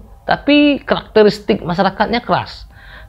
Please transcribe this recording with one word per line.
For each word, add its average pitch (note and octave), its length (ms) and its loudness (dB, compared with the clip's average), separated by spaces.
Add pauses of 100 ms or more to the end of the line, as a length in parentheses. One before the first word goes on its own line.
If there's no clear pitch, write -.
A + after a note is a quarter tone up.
(220)
tapi D4 600 2
karakteristik - 840 0
masyarakatnya G3 560 -2
keras. - 480 -6 (380)